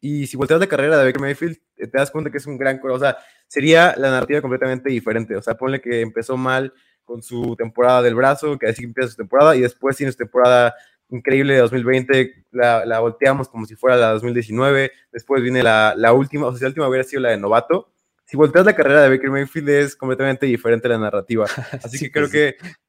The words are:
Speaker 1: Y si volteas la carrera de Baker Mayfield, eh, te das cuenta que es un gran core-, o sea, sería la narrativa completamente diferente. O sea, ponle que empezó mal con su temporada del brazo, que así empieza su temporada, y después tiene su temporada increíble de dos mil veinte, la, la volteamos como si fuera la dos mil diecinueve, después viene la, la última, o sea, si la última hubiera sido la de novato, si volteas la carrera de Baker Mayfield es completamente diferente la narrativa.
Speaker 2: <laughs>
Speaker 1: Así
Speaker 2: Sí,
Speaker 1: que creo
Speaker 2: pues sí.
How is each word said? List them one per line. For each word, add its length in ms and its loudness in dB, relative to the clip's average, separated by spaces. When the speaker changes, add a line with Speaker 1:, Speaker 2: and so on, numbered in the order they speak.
Speaker 1:
Y 260 -6
si 80 -14
volteas 240 0
la 80 0
carrera 300 0
de 80 4
Baker 160 0
Mayfield, 360 -6
eh, 100 -12
te 100 -6
das 140 -2
cuenta 180 -8
que 100 -10
es 60 -14
un 120 -10
gran 220 -4
core-, 160 -4
o 40 -6
sea, 160 0
sería 500 4
la 140 0
narrativa 300 -2
completamente 480 -4
diferente. 480 -4
O 40 -6
sea, 140 -6
ponle 240 -4
que 220 -4
empezó 340 -6
mal 380 -4
con 160 -14
su 340 -8
temporada 460 2
del 140 2
brazo, 420 0
que 100 -4
así 160 -4
empieza 280 -6
su 40 -20
temporada, 400 4
y 60 2
después 340 -2
tiene 160 -4
su 60 -14
temporada 560 2
increíble 440 -2
de 60 4
dos 120 4
mil 140 -4
veinte, 680 0
la, 340 0
la 140 -2
volteamos 480 0
como 180 -12
si 100 -18
fuera 220 2
la 160 4
dos 100 -2
mil 100 -4
diecinueve, 580 -2
después 320 -2
viene 180 0
la, 340 4
la 160 4
última, 360 0
o 40 -2
sea, 60 -10
si 60 -8
la 60 -2
última 180 -4
hubiera 160 0
sido 180 -8
la 80 0
de 80 0
novato, 540 0
si 100 -14
volteas 300 4
la 80 6
carrera 300 4
de 60 6
Baker 200 0
Mayfield 400 -4
es 260 0
completamente 520 -4
diferente 400 0
la 100 0
narrativa. 480 -4
Speaker 2:
<laughs> 380 -10
Speaker 1:
Así 140 -12
Speaker 2:
Sí, 80 -8
Speaker 1:
que 60 -12
creo 180 -2
Speaker 2:
pues 280 0
sí. 80 -20